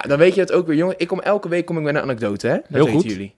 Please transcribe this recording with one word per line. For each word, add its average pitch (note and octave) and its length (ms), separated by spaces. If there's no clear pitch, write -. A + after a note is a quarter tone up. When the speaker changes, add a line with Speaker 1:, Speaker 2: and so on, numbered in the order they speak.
Speaker 1:
ja, - 60
dan C#3+ 100
weet F3+ 160
je F#3+ 60
het F3+ 120
ook F3 140
weer, D#3 100
jongen. F3+ 220
Ik E3+ 100
kom, F#3 120
elke G3+ 280
week E3+ 180
kom E3+ 100
ik D#3 60
met D3 120
een D3 80
anekdote, A2 440
hè? C3+ 80
Dat B3 140
Speaker 2:
Heel C3+ 160
Speaker 1:
weten C3 160
Speaker 2:
goed. A2+ 100
Speaker 1:
jullie. G2+ 280